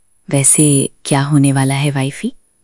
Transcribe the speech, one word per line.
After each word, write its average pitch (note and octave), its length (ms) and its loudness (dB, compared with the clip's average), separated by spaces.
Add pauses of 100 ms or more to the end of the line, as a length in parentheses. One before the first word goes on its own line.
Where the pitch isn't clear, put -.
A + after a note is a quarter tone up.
(300)
"वैसे C#3 600 2 (140)
क्या C#3 180 0
होने C#3 300 2
वाला C3+ 220 0
है C#3+ 160 -2
वाइफी, C#3 420 -6 (320)